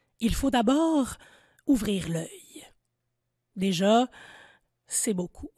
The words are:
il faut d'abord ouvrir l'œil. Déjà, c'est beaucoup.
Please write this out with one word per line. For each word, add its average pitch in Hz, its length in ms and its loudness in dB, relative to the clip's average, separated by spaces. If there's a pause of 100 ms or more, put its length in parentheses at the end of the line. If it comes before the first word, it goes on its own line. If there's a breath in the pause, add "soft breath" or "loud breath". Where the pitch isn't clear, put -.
(200)
il 208 140 0
faut 269 160 0
d'abord 269 680 2 (500 soft breath)
ouvrir 196 420 0
l'œil. - 580 -10 (920)
Déjà, 196 520 2 (800 loud breath)
c'est - 260 -2
beaucoup. 180 460 -8